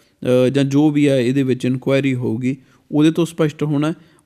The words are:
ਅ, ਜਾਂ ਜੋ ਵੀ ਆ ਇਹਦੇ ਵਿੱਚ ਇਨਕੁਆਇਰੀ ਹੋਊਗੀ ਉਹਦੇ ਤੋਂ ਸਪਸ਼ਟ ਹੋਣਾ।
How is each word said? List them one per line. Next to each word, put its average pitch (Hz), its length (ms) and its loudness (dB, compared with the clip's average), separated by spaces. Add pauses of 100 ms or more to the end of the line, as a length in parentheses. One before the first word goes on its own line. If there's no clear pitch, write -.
(460)
ਅ, - 20 2
ਜਾਂ 135 160 0
ਜੋ 143 260 2
ਵੀ 147 160 2
ਆ 135 100 2
ਇਹਦੇ 131 260 0
ਵਿੱਚ 127 220 -2
ਇਨਕੁਆਇਰੀ 135 500 0
ਹੋਊਗੀ 123 420 -4 (360)
ਉਹਦੇ 151 180 4
ਤੋਂ 165 160 -2
ਸਪਸ਼ਟ 156 360 -4
ਹੋਣਾ। 151 320 -2 (320)